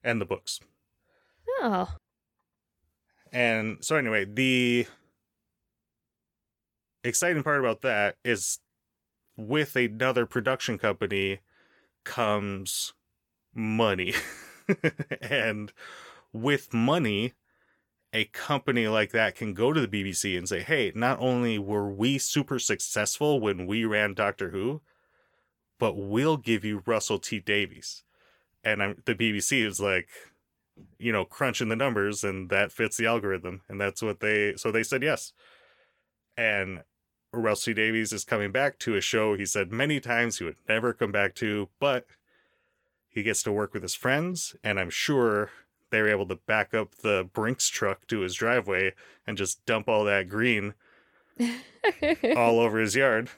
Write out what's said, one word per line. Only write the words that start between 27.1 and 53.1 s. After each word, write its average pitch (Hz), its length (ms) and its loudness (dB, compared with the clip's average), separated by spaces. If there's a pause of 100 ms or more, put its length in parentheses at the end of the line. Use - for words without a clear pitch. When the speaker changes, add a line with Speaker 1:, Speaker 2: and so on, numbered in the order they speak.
Speaker 1:
T - 180 -6
Davies." 101 640 -4 (640)
And 107 180 0
I'm, 101 220 -4
the 117 100 0
B 113 160 0
B 104 100 -2
C 131 220 0
is 101 160 -4
like, 95 300 0 (920)
you 113 140 -2
know, 98 120 0
crunching 123 440 -2
the 113 80 0
numbers, 107 480 -2
and 95 260 -4
that 101 220 2
fits 110 240 -2
the 113 100 0
algorithm. 98 600 -2
And 98 120 -8
that's 98 220 -4
what 104 160 -4
they, 104 380 0
so 110 160 -4
they 113 100 0
said 127 220 -2
yes. 147 280 -4 (1040)
And 98 460 0 (580)
Russell 113 320 0
T - 20 0
Davies 110 380 0
is 104 120 -6
coming 104 280 -2
back 135 280 0
to 113 160 0
a 95 40 2
show 107 360 2
he 98 100 -4
said 98 260 -2
many 143 280 0
times 117 380 0
he 90 60 -6
would 78 120 -6 (120)
never 113 240 2
come 104 200 -2
back 98 240 2
to, 104 320 -2 (100)
but 135 280 2 (1000)
he 107 140 -6
gets 104 220 0
to 110 80 -2
work 104 200 -2
with 98 100 -8
his 90 120 -6
friends, 165 680 -2
and 104 160 0
I'm 90 120 -2
sure 113 600 2 (400)
they 110 120 2
were 107 60 4
able 101 180 2
to 90 100 -6
back 107 380 0
up 92 220 -2
the 95 360 0
Brinks 113 360 0
truck - 400 -2
to 110 120 -2
his 92 140 -2
driveway 98 580 2 (340)
and 104 120 -6
just - 260 -4
dump 110 240 0
all 107 160 4
that 98 240 2
green 104 460 0 (640)
Speaker 3:
<laughs> 240 60 2 (920)
Speaker 1:
all 117 240 6
over 110 180 2
his 107 160 2
yard. 123 440 2